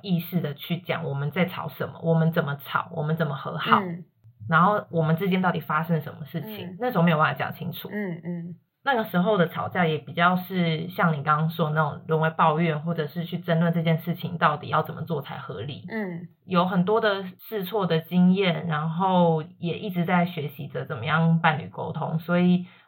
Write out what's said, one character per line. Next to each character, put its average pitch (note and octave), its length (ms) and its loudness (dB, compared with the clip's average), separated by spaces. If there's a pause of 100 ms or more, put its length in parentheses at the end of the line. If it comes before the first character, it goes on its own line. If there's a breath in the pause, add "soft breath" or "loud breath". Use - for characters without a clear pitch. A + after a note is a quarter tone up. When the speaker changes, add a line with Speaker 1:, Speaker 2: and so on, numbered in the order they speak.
Speaker 1:
意 F3+ 160 2
识 E3+ 220 -2
的 C#3+ 140 -2
去 E3 240 -4
讲 E3 260 -4
我 C#3 80 -4
们 C#3+ 180 -2
在 F3+ 140 0
吵 - 240 -4
什 - 180 -6
么， - 160 -14
我 E3 120 4
们 D#3+ 180 4
怎 E3 100 0
么 C#3+ 140 -4
吵， - 380 -4
我 D3+ 80 -4
们 D#3 140 -2
怎 E3 80 0
么 C#3+ 100 -2
和 D3 240 -8
好， - 220 4
Speaker 2:
嗯。 F3 220 -6 (460)
Speaker 1:
然 E3 120 6
后 G#3 300 4
我 E3 120 0
们 D#3 120 2
之 F#3+ 140 0
间 F#3 140 4
到 F3 100 2
底 D#3 80 -4
发 D#3 220 0
生 E3 180 0
什 D3 120 -8
么 - 120 -14
事 E3+ 160 -8
情， G3 280 -10
Speaker 2:
嗯。 F3+ 120 -12
Speaker 1:
那 B3 100 -2
时 A#3+ 60 -2
候 E3+ 80 6
没 F3 60 6
有 D3+ 80 4
办 D3+ 80 4
法 C#3 120 0
讲 - 140 -2
清 - 180 -10
楚。 - 220 -12
Speaker 2:
嗯， G3 320 -6
嗯。 F3 320 -8 (280)
Speaker 1:
那 C#4 120 2
个 A3 80 0
时 - 140 -2
候 G#3 180 4
的 E3+ 120 4
吵 - 200 -6
架 F3+ 180 0
也 D#3 120 0
比 - 160 -14
较 F3 200 4
是 F3 540 -2
像 F3 240 2
你 C#3+ 100 -4
刚 D3+ 160 2
刚 D#3+ 120 0
说 D#3+ 180 0
的 D3+ 60 -2
那 D#3 80 4
种 D3 240 -4
沦 D#3 140 0
为 D#3+ 100 2
抱 D#3+ 280 2
怨， D#3+ 220 0
或 E3 140 -4
者 D#3 120 -2
是 E3 180 -6
去 E3+ 140 -6
争 E3 220 0
论 E3+ 120 4
这 E3 100 0
件 D#3+ 160 2
事 E3+ 160 -4
情 E3 240 -6
到 D#3 180 2
底 - 120 -10
要 D#3 140 2
怎 - 120 -10
么 - 80 -10
做 D#3 180 -4
才 C#3+ 160 -10
合 C3 240 -10
理。 C#3+ 280 -10
Speaker 2:
嗯。 F3+ 400 -8 (180)
Speaker 1:
有 F3+ 180 2
很 F3+ 200 2
多 G#3+ 160 2
的 G3+ 220 2 (160)
试 G#3 260 -8
错 G3+ 200 -2
的 E3 160 2
经 F3+ 320 4
验， F3 340 0
然 D#3 220 -2
后 E3+ 540 2 (160)
也 E3+ 200 -4
一 G#3 120 -6
直 F3 140 -2
在 F3 200 2
学 D3+ 240 -4
习 C#3+ 180 -12
着 C3+ 200 -8
怎 B2+ 100 -8
么 A2 80 -8
样 E3 360 4
伴 D#3 180 4
侣 - 100 -6
沟 - 240 -8
通， D#3+ 260 -4
所 F3 200 0
以 F3+ 280 4 (220 loud breath)